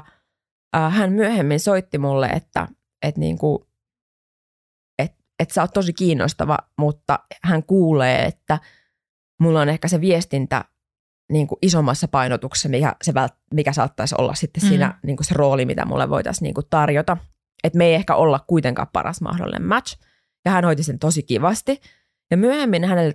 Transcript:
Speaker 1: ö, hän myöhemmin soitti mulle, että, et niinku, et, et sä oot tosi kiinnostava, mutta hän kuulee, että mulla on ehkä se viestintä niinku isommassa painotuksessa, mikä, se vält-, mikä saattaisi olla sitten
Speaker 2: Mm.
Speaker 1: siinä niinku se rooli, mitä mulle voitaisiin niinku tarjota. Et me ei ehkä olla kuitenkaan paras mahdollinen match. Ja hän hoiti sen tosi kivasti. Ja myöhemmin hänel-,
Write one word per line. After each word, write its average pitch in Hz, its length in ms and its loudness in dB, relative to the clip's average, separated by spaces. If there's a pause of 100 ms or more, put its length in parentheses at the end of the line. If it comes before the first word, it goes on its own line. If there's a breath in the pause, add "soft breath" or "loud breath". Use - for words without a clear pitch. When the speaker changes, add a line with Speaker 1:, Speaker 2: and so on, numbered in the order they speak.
(760 soft breath)
Speaker 1:
ö, 160 40 2
hän 185 340 2
myöhemmin 196 460 2
soitti 185 380 -2
mulle, 139 300 0
että, - 400 -4 (340)
et 151 160 -4
niinku, 156 500 -2 (1300)
et, 160 140 -6 (260)
et 170 120 -4
sä 180 100 0
oot 180 120 -4
tosi 180 200 -2
kiinnostava, 151 640 0 (200)
mutta 147 420 -2 (240)
hän 165 200 0
kuulee, 156 600 2
että 156 340 -4 (800 soft breath)
mulla 160 220 4
on 143 80 2
ehkä 165 180 -2
se 175 140 0
viestintä 160 640 -2 (680)
niinku 151 300 -2
isommassa 156 460 2
painotuksessa, 131 640 -2
mikä, 135 340 0
se 165 80 0
vält-, 131 260 -2 (160)
mikä 147 200 0
saattaisi 135 440 -2
olla 139 180 -2
sitten 165 280 -4
Speaker 2:
Mm. 202 60 6
Speaker 1:
siinä 139 340 2
niinku 143 200 -4
se 175 100 -2
rooli, 139 320 2
mitä - 200 -4
mulle 135 240 -2
voitaisiin - 360 -4
niinku 139 180 -6
tarjota. 156 540 0 (460)
Et 156 100 -2
me 170 120 4
ei 165 80 6
ehkä 165 220 0
olla 143 320 4
kuitenkaan 147 460 0
paras - 280 -4
mahdollinen - 420 -6
match. 220 340 -4 (480)
Ja 180 60 2
hän 180 140 2
hoiti 160 180 2
sen 147 160 -6
tosi 156 240 0
kivasti. 180 580 -2 (500 soft breath)
Ja 170 60 2
myöhemmin 233 460 2
hänel-, 175 320 2